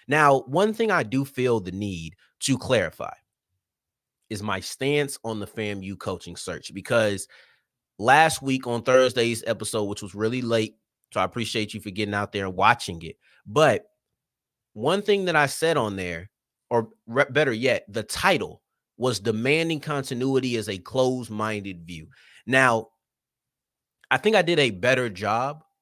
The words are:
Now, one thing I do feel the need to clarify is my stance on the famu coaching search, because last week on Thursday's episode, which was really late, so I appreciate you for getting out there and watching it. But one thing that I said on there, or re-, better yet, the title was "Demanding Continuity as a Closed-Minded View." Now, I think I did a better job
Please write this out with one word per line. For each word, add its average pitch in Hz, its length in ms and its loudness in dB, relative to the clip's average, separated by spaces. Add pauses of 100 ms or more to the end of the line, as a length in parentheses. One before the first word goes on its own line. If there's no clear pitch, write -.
Now, 143 320 6
one 185 320 0
thing 220 180 0
I 170 120 2
do 131 220 -2
feel 123 360 0
the 90 100 -8
need 92 460 -6 (240)
to 135 160 0
clarify 101 560 -2 (1160)
is 104 120 -8
my 98 180 -2
stance 139 600 -2
on 113 160 -6
the 98 80 -8
famu 101 520 -8
coaching 90 360 -8
search, - 400 -12
because 104 540 0 (680)
last 139 440 4
week 131 240 -2
on 120 160 -4
Thursday's 120 640 2
episode, 107 380 -4
which 101 180 -8
was 98 120 -12
really 110 260 -2
late, 113 360 0 (360)
so 104 80 -2
I 92 40 2
appreciate 107 500 -4
you 104 60 -10
for 104 100 -12
getting 101 240 -4
out 104 180 -4
there 98 140 -4
and 92 100 -8
watching 98 460 2
it. 80 140 -14 (300)
But 120 380 4 (880)
one 160 300 -2
thing 202 240 0
that 165 100 0
I 143 100 4
said 160 300 0
on 107 180 0
there, 90 360 -8 (400)
or 117 180 0 (180)
re-, 120 240 2
better 135 220 2
yet, 113 360 0
the 104 140 -6
title 131 600 0 (340)
was 117 240 -2
"Demanding 135 600 0
Continuity 131 760 -2
as 107 140 -4
a 98 80 -6
Closed-Minded 107 1080 -4
View." 82 220 -14 (380)
Now, 123 420 4 (1200)
I 127 60 2
think 214 200 4
I 185 60 6
did 165 160 2
a 135 120 4
better 120 400 2
job 117 520 -2 (200)